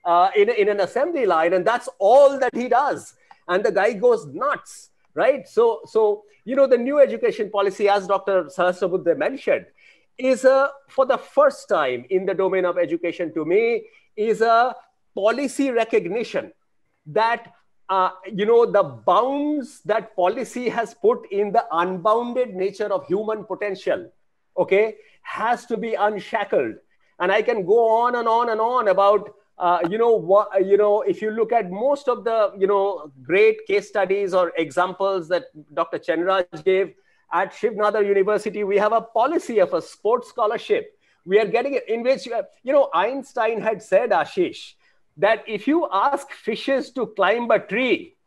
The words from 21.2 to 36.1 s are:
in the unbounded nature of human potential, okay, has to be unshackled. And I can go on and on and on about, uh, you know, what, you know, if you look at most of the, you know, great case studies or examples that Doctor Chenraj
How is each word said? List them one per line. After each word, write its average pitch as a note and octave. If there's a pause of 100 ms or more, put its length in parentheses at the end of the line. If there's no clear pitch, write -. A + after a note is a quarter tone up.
in G3+
the A3+
unbounded G#3+
nature G3
of F#3
human G#3
potential, F#3 (460)
okay, G3 (280)
has A3+
to A#3
be A3
unshackled. G3 (440)
And F3+
I A3
can A3
go A3+
on A#3+
and A#3
on A#3
and A3
on A#3
about, G3 (240)
uh, F3 (100)
you G#3+
know, A#3
what, G3 (160)
you G3
know, G#3
if F#3+
you G#3+
look A3
at A3
most C4
of G#3+
the, A3+
you F#3+
know, G3 (120)
great G#3
case G3
studies G3
or F3+
examples F3+
that E3+ (280)
Doctor E3
Chenraj F3